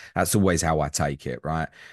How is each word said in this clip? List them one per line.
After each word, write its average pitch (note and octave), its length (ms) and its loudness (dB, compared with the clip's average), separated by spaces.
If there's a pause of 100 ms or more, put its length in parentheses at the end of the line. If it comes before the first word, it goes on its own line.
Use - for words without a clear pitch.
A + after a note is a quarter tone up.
(140)
That's F2+ 220 2
always F#2 260 4
how D#2+ 200 0
I D2+ 80 -2
take D2 360 -4
it, B1+ 180 -8
right? D#2 260 -4 (240)